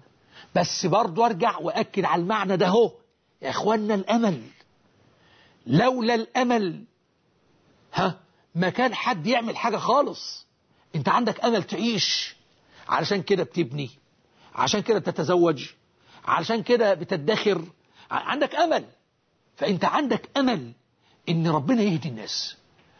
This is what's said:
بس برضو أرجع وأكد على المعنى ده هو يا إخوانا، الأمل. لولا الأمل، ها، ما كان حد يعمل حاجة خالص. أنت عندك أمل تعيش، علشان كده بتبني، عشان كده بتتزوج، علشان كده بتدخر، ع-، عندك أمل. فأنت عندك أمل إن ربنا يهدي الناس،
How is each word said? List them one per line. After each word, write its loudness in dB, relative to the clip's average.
بس 0
برضو 2
أرجع 0
وأكد -2
على 0
المعنى 0
ده 4
هو 4
يا -6
إخوانا، 0
الأمل. 0
لولا 2
الأمل، 0
ها، -2
ما 0
كان 0
حد -4
يعمل -2
حاجة -2
خالص. -2
أنت -2
عندك 0
أمل 2
تعيش، -4
علشان -2
كده 0
بتبني، -4
عشان 0
كده 2
بتتزوج، 2
علشان -2
كده 4
بتدخر، 0
ع-، -4
عندك -2
أمل. 2
فأنت 0
عندك 0
أمل 0
إن 2
ربنا 2
يهدي 0
الناس، -10